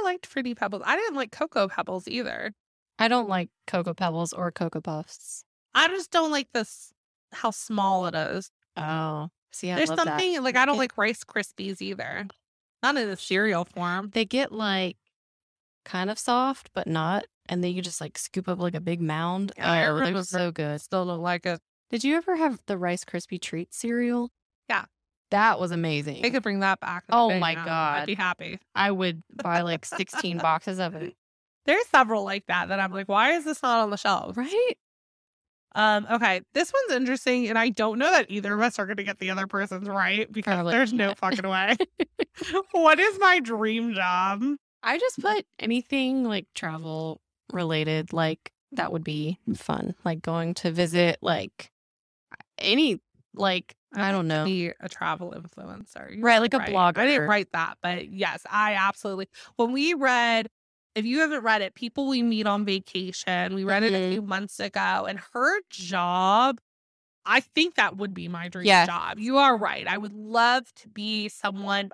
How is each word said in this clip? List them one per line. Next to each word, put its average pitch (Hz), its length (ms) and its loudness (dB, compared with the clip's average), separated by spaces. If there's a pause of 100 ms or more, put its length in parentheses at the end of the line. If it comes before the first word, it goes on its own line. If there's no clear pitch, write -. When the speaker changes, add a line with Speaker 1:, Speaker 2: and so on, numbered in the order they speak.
Speaker 1:
liked 359 220 -2
Fruity 247 300 -6
Pebbles. 202 280 -4
I 254 120 2
didn't 403 200 -2
like 254 160 -4
Cocoa 208 360 0
Pebbles 185 400 -6
either. 220 440 -6 (460)
Speaker 2:
I 220 120 2
don't 240 200 2
like 180 200 -2 (180)
Cocoa 175 260 -2
Pebbles 170 400 -2
or 175 180 -4
Cocoa 165 300 -4
Puffs. - 640 -10 (320)
Speaker 1:
I 302 140 6
just 370 200 -6
don't 320 220 2
like 277 200 0
this, - 400 -6 (400)
how - 200 -2
small 196 560 0
it 165 80 -4
is. 170 340 -4 (260)
Speaker 2:
Oh, 156 540 -4 (220)
see, - 200 -8
I 180 40 0
Speaker 1:
There's 311 140 2
Speaker 2:
love 320 100 0
that. 330 80 2
Speaker 1:
something, 339 340 0
like, 254 140 -2
Speaker 2:
You 247 60 6
Speaker 1:
I 262 40 6
don't 285 80 4
Speaker 2:
can't 220 60 2
Speaker 1:
like 254 180 -2
Rice 220 260 -2
Krispies 196 560 -8
either. 190 460 -8 (560)
Not 277 160 2
in 226 100 0
a 190 80 -4
cereal 190 500 0
form. 180 460 -4
Speaker 2:
They 226 140 2
get, 262 260 0
like, 190 460 -2 (880)
kind 185 240 -4
of 214 80 -6
soft, 254 560 0
but 180 140 -4
not. 165 380 0 (220)
And 180 160 -2
then 180 100 0
you 180 100 -4
just, 175 180 -8
like, - 160 -10
scoop - 300 -6
up, 180 120 -2
like, 175 160 -2
a 156 60 -4
big 170 180 -2
mound. 170 580 -2
Speaker 1:
Yeah, 180 140 -6
I 170 60 0
Speaker 2:
Oh, 160 40 4
they're 156 120 2
Speaker 1:
remember. 180 300 -2
Speaker 2:
so 180 280 -2
good. 151 300 -6
Speaker 1:
Still 185 240 -4
don't 175 160 -4
like 175 240 -2
it. 175 140 -4 (320)
Speaker 2:
Did 233 120 -2
you 285 140 2
ever 339 180 -2
have 302 300 0
the 202 140 -4
Rice 175 260 -2
Krispie 175 340 -8
Treat - 360 -8
cereal? 240 560 0 (380)
Speaker 1:
Yeah. 214 160 -2 (460)
Speaker 2:
That 208 280 4
was 180 120 -2
amazing. 151 500 -2
Speaker 1:
They 240 80 0
could 240 140 0
bring 202 180 -2
that 190 180 2
back 175 300 -8
Speaker 2:
Oh 233 200 6
Speaker 1:
today 185 120 2
Speaker 2:
my 165 120 2
Speaker 1:
now. 165 120 -6
Speaker 2:
God. 156 360 0
Speaker 1:
I'd 151 40 -6
be 196 100 -4
happy. 180 440 -4 (160)
Speaker 2:
I 202 160 2
would 180 320 -2 (200)
buy, 175 180 2
like, 170 240 -4
Speaker 1:
<laughs> - 0 -
Speaker 2:
sixteen 185 520 -4
boxes 165 420 0
of 175 160 -4
it. 175 200 -10 (500)
Speaker 1:
There's 381 220 2
several 226 360 4
like 196 240 -6
that 175 220 -2
that 196 100 0
I'm 190 140 -2
like, 196 160 -6
"Why 220 240 6
is 339 100 0
this 311 180 -4
not 240 200 2
on 214 80 0
the 202 80 -2
shelf?" 190 400 0
Speaker 2:
Right? 403 380 0 (1000)
Speaker 1:
Um, 208 340 4
okay, 208 320 2 (120)
this 320 200 0
one's 466 240 2
interesting, 247 520 0
and 226 100 0
I 240 100 4
don't 220 300 0
know 294 120 4
that 285 180 4
either 202 240 -4
of 208 80 0
us 233 180 2
are 196 80 -4
gonna 202 160 -6
get 202 160 -6
the 190 100 -4
other 190 180 -2
person's 196 400 -4
right 196 440 0
because 208 240 0
Speaker 2:
Probably 170 180 0
Speaker 1:
there's 247 200 4
no 214 160 2
Speaker 2:
not. 196 100 -4
Speaker 1:
fucking 190 280 0
way. 190 340 2
Speaker 2:
<laughs> 359 40 4 (840)
Speaker 1:
What 320 280 8
is 392 200 4
my 370 200 6
dream 226 560 -2
job? 190 480 0 (400)
Speaker 2:
I 254 160 0
just 494 200 -2
put 415 260 0 (140)
anything, 262 640 0
like, 214 220 -2 (100)
travel 160 640 -6 (320)
related, 160 640 0
like, 160 380 -2 (200)
that 170 200 -4
would 160 120 -4
be 151 360 -4 (160)
fun. - 400 -4 (100)
Like, 165 160 -2
going 165 340 -2
to 170 160 -2
visit, 170 500 4
like, - 500 -4 (880)
any, 233 420 2 (320)
like, 185 420 -2 (200)
I 196 140 0
Speaker 1:
I'd - 20 2
Speaker 2:
don't 180 160 0
know. 156 180 0
Speaker 1:
be 180 340 -2
a 185 100 -14
travel 175 460 -6
influencer. 185 800 -18
You're 214 80 -10
Speaker 2:
Right, 233 160 8
like 233 140 4
a - 60 2
Speaker 1:
right. 196 160 -4
I 175 160 6 (140)
didn't 277 180 4
Speaker 2:
blogger. 151 40 0
Speaker 1:
write 208 260 2
that, 165 280 -4
but 175 280 -6
yes, 185 400 -6
I 208 260 2
absolutely, 196 540 -2 (260)
when 240 160 2
we 294 240 2
read, 240 520 4 (480)
if 220 100 0
you 254 140 0
haven't 294 240 0
read 220 200 4
it, 185 120 -6
People 269 320 -4
We 262 160 2
Meet 220 240 2
on 202 180 2
Vacation, 185 920 -4
we 190 80 -4
read 196 200 2
it 214 100 4
a 190 40 2
Speaker 2:
Mm-hmm. 185 140 0
Speaker 1:
few 214 100 -2
months 196 380 -6
ago, 190 500 -2
and 202 100 -8 (140)
her 302 260 2 (100)
job, 185 920 2 (680)
I 254 120 6
think 330 340 0
that 196 220 2
would 196 160 -6
be 175 160 -10
my 175 180 -8
dream 180 200 -8
Speaker 2:
Yeah. 180 180 10
Speaker 1:
job. 170 340 -4
You 247 180 0
are 262 200 6
right. 165 300 -4
I 185 100 -2
would 208 160 -10
love 233 640 2
to - 140 -20
be 208 400 -4
someone, 196 640 -4